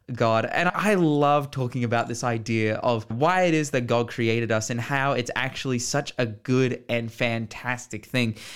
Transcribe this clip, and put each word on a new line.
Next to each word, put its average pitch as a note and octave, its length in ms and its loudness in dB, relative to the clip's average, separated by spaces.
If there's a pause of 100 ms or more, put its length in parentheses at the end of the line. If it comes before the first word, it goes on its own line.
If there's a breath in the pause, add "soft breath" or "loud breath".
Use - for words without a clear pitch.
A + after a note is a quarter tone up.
(120)
God? A2+ 340 2
And F3 260 2
I G3+ 220 2
love D3 560 4
talking B2+ 320 -4
about A#2 240 0
this A#2 160 -6
idea A2+ 540 0
of A#2 340 0
why E3 320 2
it F3 120 4
is D3+ 160 0
that B2 180 0
God A#2 200 2
created A2+ 440 0
us A2 180 0
and A#2+ 100 -4
how C#3 320 0
it's A#2+ 220 -2
actually B2+ 460 -4
such C#3 360 -4
a B2+ 100 0
good B2+ 640 0
and A#2 240 -4
fantastic A#2 920 -4
thing. A#2+ 300 0 (200 loud breath)